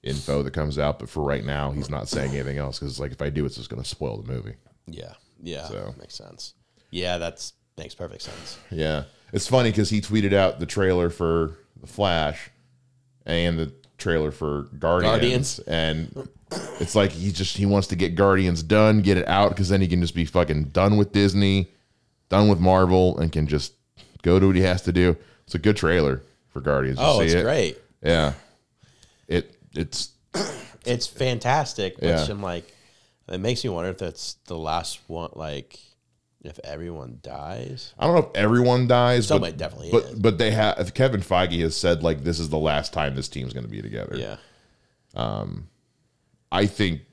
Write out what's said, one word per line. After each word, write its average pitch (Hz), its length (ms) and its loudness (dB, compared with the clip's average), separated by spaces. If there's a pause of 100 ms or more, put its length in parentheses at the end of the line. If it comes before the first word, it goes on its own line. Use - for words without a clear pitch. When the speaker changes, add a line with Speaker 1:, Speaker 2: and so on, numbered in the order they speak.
Speaker 1:
info 71 400 -4
that 67 80 -6
comes 76 260 -4
out. 73 220 -2
But 60 100 -12
for 76 140 -6
right 69 220 -2
now, 71 260 -4
he's 71 180 -6
not 65 200 -8
saying 67 240 -4
anything 69 240 -6
else, 69 220 -6
'cause, 67 200 -10
like, 67 140 -8
if - 80 -10
I 73 80 -4
do, 71 160 -2
it's 65 100 -8
just - 140 -16
gonna 57 160 -10
spoil 53 360 -8
the 57 80 -14
movie. 55 260 -8 (320)
Speaker 2:
Yeah. - 260 -16 (280)
Yeah. 80 260 -12
Speaker 1:
So. 50 300 -12
Speaker 2:
Makes - 180 -20
sense. - 380 -18 (380)
Yeah, 87 260 -4
that's, - 360 -8 (240)
makes - 180 -16
perfect - 280 -12
sense. - 340 -16 (120)
Speaker 1:
Yeah. 78 360 -2 (280)
It's 101 140 -4
funny 123 240 4
'cause 98 180 2
he 107 100 0
tweeted 101 320 2
out 95 280 4
the 135 80 -4
trailer 90 420 2
for 82 480 0 (240)
The - 60 -20
Flash 85 640 -2 (760)
and 85 320 0
the 78 160 -4 (240)
trailer 78 340 0
for 73 320 -4 (140)
Guardians. 87 340 2
Speaker 2:
Guardians. 120 500 0
Speaker 1:
And 80 640 -4 (520)
it's - 140 -4
like 98 180 4
he 87 200 -4
just, 87 260 -4
he 101 80 0
wants 98 220 4
to 95 80 -4
get 87 200 0
Guardians 95 460 4
done, 107 400 6
get 95 160 4
it 90 100 0
out, 95 300 4
'cause 92 120 0
then 98 120 4
he 92 60 4
can 87 140 2
just 85 120 0
be 85 120 0
fucking 76 400 2
done 95 320 4
with 101 160 2
Disney, 98 580 2 (580)
done 104 180 6
with 95 120 6
Marvel, 92 580 6
and 80 140 0
can 78 160 0
just 71 260 -2 (480)
go 90 180 4
do 95 80 6
what 95 80 4
he 90 60 4
has 90 220 2
to 90 80 -2
do. 90 260 4 (280)
It's - 100 -12
a 82 40 -2
good 107 180 4
trailer, 78 440 2 (320)
for 69 80 -10
Guardians. 67 380 0
You 135 60 0
Speaker 2:
Oh, 139 140 4
Speaker 1:
see 92 60 4
Speaker 2:
it's 82 80 4
Speaker 1:
it? 87 100 2
Speaker 2:
great. 120 340 0 (240)
Speaker 1:
Yeah. 78 320 2 (920)
It, - 280 -4 (180)
it's - 380 -8 (220)
Speaker 2:
<clears throat> - 520 -8
It's 123 220 -2
fantastic, 127 920 -2
but - 80 -4
Speaker 1:
Yeah. 80 220 2
Speaker 2:
I'm 101 140 -8
like, 87 300 -8 (560)
it 92 100 -8
makes 113 240 -4
me 127 60 -4
wonder 87 200 -4
if 92 80 -8
that's - 380 -10 (120)
the 85 100 -10
last 80 500 -6
one, 82 260 -10
like, 73 460 -12 (640)
if - 200 -18
everyone 76 600 -14
dies. 76 760 -14
Speaker 1:
I - 80 -4
don't 170 100 4
know 160 140 6
if - 60 -12
everyone 123 520 4
dies, 123 400 4
Speaker 2:
Somebody 85 260 2
Speaker 1:
but - 40 -14
Speaker 2:
definitely 80 340 -8
Speaker 1:
but, 113 120 6
Speaker 2:
is. - 160 -10
Speaker 1:
but 101 200 4
they 110 120 2
have, 107 420 0
Kevin 131 280 2
Feige 90 400 2
has 82 160 0
said, 85 260 2
like, 78 220 0
this 82 120 0
is 82 120 -4
the 78 80 -2
last 73 340 0
time 73 240 -2
this 65 140 -6
team's 64 240 -10
gonna 60 160 -10
be 52 120 -10
together. 52 360 -8
Speaker 2:
Yeah. 52 180 -8 (800)
Speaker 1:
Um, 52 540 -6 (840)
I 95 140 2
think 92 360 -2 (120)